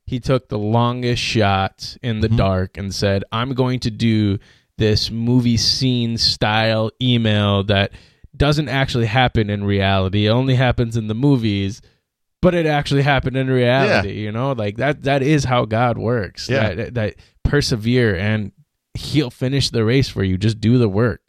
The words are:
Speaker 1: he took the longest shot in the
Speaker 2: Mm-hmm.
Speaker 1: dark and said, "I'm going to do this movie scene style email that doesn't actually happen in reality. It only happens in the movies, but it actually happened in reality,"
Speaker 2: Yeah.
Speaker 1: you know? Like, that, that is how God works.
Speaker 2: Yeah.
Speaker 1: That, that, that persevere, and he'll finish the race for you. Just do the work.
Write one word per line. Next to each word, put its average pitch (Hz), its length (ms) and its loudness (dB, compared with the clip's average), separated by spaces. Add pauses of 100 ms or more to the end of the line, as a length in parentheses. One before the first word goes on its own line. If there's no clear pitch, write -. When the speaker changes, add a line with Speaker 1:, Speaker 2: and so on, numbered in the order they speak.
Speaker 1:
he 131 140 -6
took 127 280 -2
the 117 100 -6
longest 120 640 0
shot 98 800 0
in 110 180 -4
the 110 80 0
Speaker 2:
Mm-hmm. 113 80 2
Speaker 1:
dark 95 420 0
and 98 160 -6
said, 98 280 0 (100)
"I'm 123 220 -4
going 127 260 0
to 123 100 -4
do 107 480 2 (380)
this 107 340 0
movie 117 460 2
scene 117 640 -2
style 110 720 0 (120)
email 104 640 2
that 98 280 0 (440)
doesn't 147 320 0
actually 131 380 -2
happen 113 440 2
in 104 140 -4
reality. 98 600 0
It 107 40 4
only 131 240 2
happens 120 420 0
in 107 120 -4
the 110 60 -2
movies, 110 680 -2 (580)
but 180 140 4
it 165 120 0
actually 143 360 0
happened 131 340 0
in 131 120 -2
reality," 123 600 2
Speaker 2:
Yeah. 104 160 -8
Speaker 1:
you 104 60 -8
know? 131 200 -4
Like, 107 240 -4
that, 135 280 -2
that 135 180 0
is 143 220 2
how 123 200 0
God 110 340 0
works. 104 500 -4
Speaker 2:
Yeah. 131 260 0
Speaker 1:
That, - 20 -10
that, 117 180 -8
that 107 200 -4 (300)
persevere, 120 720 2
and 104 360 -2 (420)
he'll 135 360 -2
finish 131 400 -2
the 117 140 0
race 127 240 2
for - 160 -4
you. 92 140 0
Just 107 220 -2
do 120 180 4
the 117 100 4
work. 101 400 0